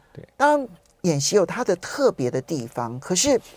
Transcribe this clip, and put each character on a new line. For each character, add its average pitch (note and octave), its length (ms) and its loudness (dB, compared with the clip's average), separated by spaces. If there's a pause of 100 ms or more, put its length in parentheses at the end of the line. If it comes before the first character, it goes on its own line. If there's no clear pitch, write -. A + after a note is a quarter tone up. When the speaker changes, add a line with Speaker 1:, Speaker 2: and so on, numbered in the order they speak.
(120)
Speaker 1:
对。 - 240 -20
Speaker 2:
当 D4 220 4
然， C4 100 -6 (340)
演 D3+ 180 2
习 G3 160 0
有 F#3+ 80 6
它 G3+ 200 -4
的 F#3 120 0
特 - 360 0
别 B2 180 -2
的 C3 100 -2
地 C3 240 -6
方， A#2+ 360 -8
可 F3+ 160 -4
是 C4 240 2 (160)